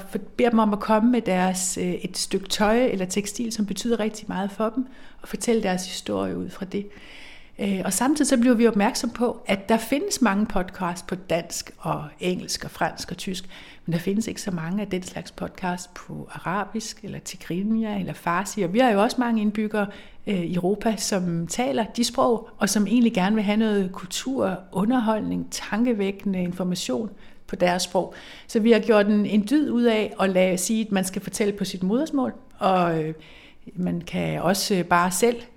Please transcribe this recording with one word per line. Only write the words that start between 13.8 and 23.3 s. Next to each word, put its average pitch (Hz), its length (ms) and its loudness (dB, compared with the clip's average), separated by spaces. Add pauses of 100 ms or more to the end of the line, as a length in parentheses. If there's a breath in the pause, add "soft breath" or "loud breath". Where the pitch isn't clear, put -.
men 165 80 -2
der 170 60 0
findes 202 280 0
ikke 185 140 -8
så 202 100 -4
mange 175 300 -4
af 202 60 -6
den 185 160 -4
slags - 280 -12
podcasts - 640 -8
på - 380 -14
arabisk 202 680 -6
eller 202 160 -10
tigrinya 208 800 -2
eller 156 140 -4
farsi. 185 480 -2
Og 175 120 0
vi 220 60 4
har 262 100 6
jo 202 120 4
også 254 180 2
mange 233 220 2
indbyggere, 214 460 0 (400 loud breath)
øh, 190 160 0
i 175 120 -2
Europa, 208 400 2
som 175 520 -2
taler 247 380 0
de 233 180 -2
sprog, 233 540 2
og 196 120 2
som 208 180 2
egentlig 233 260 6
gerne 196 220 4